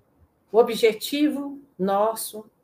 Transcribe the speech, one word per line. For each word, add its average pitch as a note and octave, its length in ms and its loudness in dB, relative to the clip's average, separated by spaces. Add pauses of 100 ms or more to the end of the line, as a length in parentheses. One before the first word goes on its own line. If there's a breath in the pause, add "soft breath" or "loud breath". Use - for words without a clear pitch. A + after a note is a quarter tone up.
(500)
O G3+ 100 2
objetivo C#4 1000 0 (180)
nosso G#3+ 720 -2 (140)